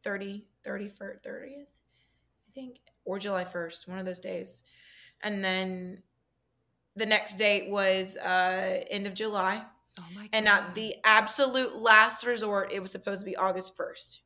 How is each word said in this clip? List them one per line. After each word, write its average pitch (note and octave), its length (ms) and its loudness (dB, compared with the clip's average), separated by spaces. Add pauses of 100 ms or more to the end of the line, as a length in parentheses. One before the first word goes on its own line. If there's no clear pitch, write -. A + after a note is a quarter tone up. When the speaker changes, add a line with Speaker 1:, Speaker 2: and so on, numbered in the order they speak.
Speaker 1:
thirty, G3+ 420 -8 (200)
thirty-first, G3+ 580 -12
thirtieth, - 560 -16 (680)
I - 20 -20
think, B3+ 280 -16 (260)
or F#3 120 -4
July F#3+ 280 -2
first, E3+ 420 -10
one F#3 100 -10
of F#3+ 80 -8
those F3+ 140 -8
days. F#3 440 -10 (580)
And G3+ 200 -4
then F#3 600 -4 (960)
the G#3+ 80 -2
next G#3+ 320 0
date G3+ 320 2
was, F#3+ 480 2
uh, F#3 760 0
end G3+ 160 -4
of F#3+ 60 -8
July. G#3 500 -2 (360)
Speaker 2:
Oh E3+ 140 -16
my G#3 180 -16
Speaker 1:
And G#3+ 160 4
at G3+ 200 6
Speaker 2:
God. F3+ 80 -10
Speaker 1:
the A3 280 -6
absolute A#3+ 720 4
last A3 480 8
resort, G#3+ 480 -2
it G3 100 -4
was F#3 100 -6
supposed G3 300 -4
to G#3 40 -8
be F#3+ 100 -6
August F#3 400 -2
first. - 500 -10